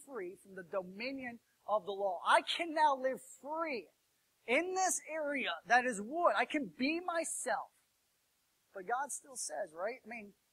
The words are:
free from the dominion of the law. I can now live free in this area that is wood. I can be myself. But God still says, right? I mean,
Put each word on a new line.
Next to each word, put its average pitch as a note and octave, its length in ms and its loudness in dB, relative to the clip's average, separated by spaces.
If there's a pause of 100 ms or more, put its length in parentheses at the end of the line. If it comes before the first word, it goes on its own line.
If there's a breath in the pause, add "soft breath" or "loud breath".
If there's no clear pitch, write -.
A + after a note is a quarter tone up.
free G3 380 -8
from G3 120 -20
the F#3 80 -10
dominion A#3 760 -6 (280)
of G3+ 180 2
the G3 60 -4
law. F#3+ 360 -2
I C#4+ 140 8
can E4 320 -2
now D4+ 260 6
live B3+ 220 -2 (180)
free D4 480 -4 (600)
in E4+ 260 2
this F#4 340 2
area C#4+ 440 -2 (160)
that A#3+ 180 6
is G#3+ 160 0
wood. D4 340 4
I A3 80 4
can B3+ 340 -2
be D4+ 220 0
myself. D#4+ 720 -4 (1000)
But F#3+ 140 -10
God B3+ 240 -2
still C4+ 260 -12
says, - 400 -6
right? A3+ 260 -6
I G#3+ 60 -18
mean, G#3+ 240 -12 (200)